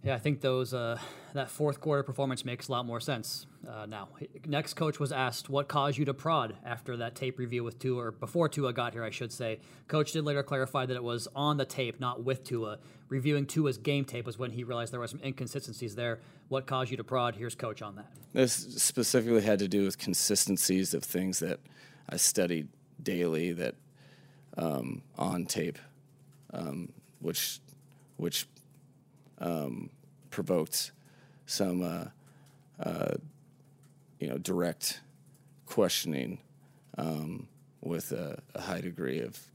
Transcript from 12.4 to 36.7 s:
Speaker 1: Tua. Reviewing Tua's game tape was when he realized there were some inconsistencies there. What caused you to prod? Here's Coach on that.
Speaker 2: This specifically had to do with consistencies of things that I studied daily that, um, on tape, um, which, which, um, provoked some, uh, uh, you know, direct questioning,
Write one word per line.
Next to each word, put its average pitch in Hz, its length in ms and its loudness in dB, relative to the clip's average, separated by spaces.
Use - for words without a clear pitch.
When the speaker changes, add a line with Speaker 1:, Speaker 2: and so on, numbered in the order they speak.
Speaker 1:
Tua. 110 360 -4
Reviewing 139 380 2
Tua's 147 320 2
game 143 260 2
tape 123 220 -6
was 113 120 -8
when 123 140 -4
he 120 120 -6
realized 117 280 -4
there 123 80 -6
were 120 80 -4
some 139 160 -10
inconsistencies 131 720 -6
there. 117 240 -2
What 131 180 0
caused 131 240 0
you 127 60 -4
to 113 60 -6
prod? 120 320 2
Here's 113 200 -6
Coach 110 260 -6
on 104 140 -10
that. 104 160 -16
Speaker 2:
This 127 200 8
specifically 117 880 4
had 104 180 6
to 98 100 2
do 98 160 6
with 95 120 0
consistencies 95 960 4
of 80 100 0
things 92 360 0
that 87 220 -2
I - 80 -4
studied 85 500 4
daily 87 520 2
that, 82 220 -2
um, 67 440 -2
on 87 280 0
tape, - 340 -2
um, 80 380 -6
which, - 420 -2
which, - 280 -2
um, 78 500 -4
provoked 85 600 0
some, 92 360 0
uh, 85 240 -2
uh, - 320 -2
you 80 80 -4
know, 64 100 -4
direct 87 640 -2
questioning, 85 760 2